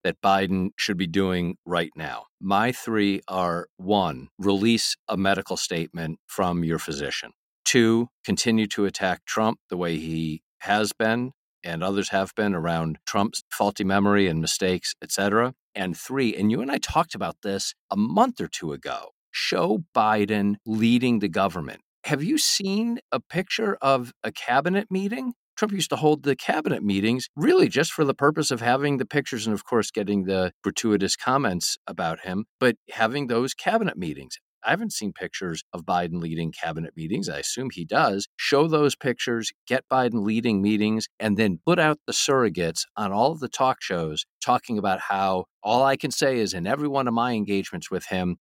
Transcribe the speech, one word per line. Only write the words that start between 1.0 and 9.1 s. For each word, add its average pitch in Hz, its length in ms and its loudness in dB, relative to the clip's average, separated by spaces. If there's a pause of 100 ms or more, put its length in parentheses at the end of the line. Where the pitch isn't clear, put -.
doing 90 480 0 (100)
right 87 300 -2
now? 69 300 -10 (160)
My 101 320 2
three 104 560 0
are, 87 480 -2
one, 90 500 0 (100)
release 101 600 2 (100)
a 107 80 -4
medical 95 400 0
statement 82 720 -4
from 87 380 0
your 80 140 0
physician. 71 520 -8 (320)
Two, 117 460 4 (160)
continue 110 420 2
to 104 160 -2
attack 92 420 -2